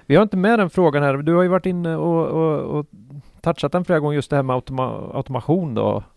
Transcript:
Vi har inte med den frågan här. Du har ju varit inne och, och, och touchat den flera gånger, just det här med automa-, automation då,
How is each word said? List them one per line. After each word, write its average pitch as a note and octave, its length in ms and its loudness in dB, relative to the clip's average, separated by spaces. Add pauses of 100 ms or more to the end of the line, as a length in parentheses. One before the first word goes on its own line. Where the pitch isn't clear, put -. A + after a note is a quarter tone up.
Vi C#3 100 4
har G3 80 8
inte G3+ 140 0
med A3 220 4
den F3+ 100 0
frågan D3 340 2
här. C#3 140 2
Du D3+ 180 0
har F3+ 80 4
ju F3+ 60 2
varit F#3 160 0
inne F3 300 -2
och, E3 320 0
och, D3+ 520 -2
och D3 60 -6 (560)
touchat D#3+ 300 -2
den F3+ 140 0
flera E3+ 140 2
gånger, D3 160 0
just C#3 140 -2
det D3 60 0
här C#3 80 2
med C3 120 0
automa-, B2+ 600 -6
automation C#3 580 -2
då, G#2 300 0 (140)